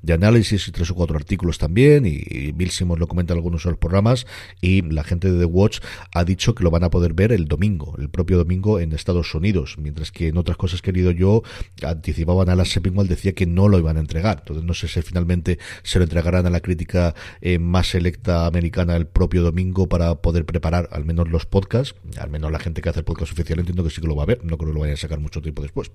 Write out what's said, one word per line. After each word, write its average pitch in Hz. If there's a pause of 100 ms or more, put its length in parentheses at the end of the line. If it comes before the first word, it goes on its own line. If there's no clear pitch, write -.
de 82
análisis 104
y 87
tres 85
o 87
cuatro 82
artículos 85
también, 127
y, 73
y 71
Bill 87
Simmons 87
lo 82
comenta 85
en 85
algunos 85
de 90
los 80
programas, 101 (360)
y 92
la 78
gente 90
de 90
The 87
Watch 92 (340)
ha 85
dicho 87
que -
lo 85
van 85
a 87
poder 87
ver 98
el 90
domingo, 82
el 71
propio 90
domingo 92
en 80
Estados 87
Unidos, 85
mientras 76
que 82
en 78
otras 87
cosas 87
que -
he 92
leído 90
yo 98 (400)
anticipaban, 87
Alan 90
Sepinwall 92
decía 87
que 92
no 90
lo 98
iban 80
a -
entregar. 80
Entonces 80
no 85
sé -
si 85
finalmente 87 (240)
se -
lo 90
entregarán 85
a 90
la 87
crítica, 87 (280)
eh, 87
más 87
selecta 87
americana 85
el 82
propio 87
domingo 90
para 85
poder 82
preparar 82
al 76
menos 82
los 82
podcasts. 113 (220)
Al 73
menos 78
la 80
gente 78
que -
hace 82
el 80
podcast -
oficial 82
entiendo 87
que 80
sí 78
que 80
lo 76
va 73
a 76
ver, 85
no 82
creo 78
que 76
lo 76
vayan 76
a 76
sacar 78
mucho 76
tiempo 71
después. -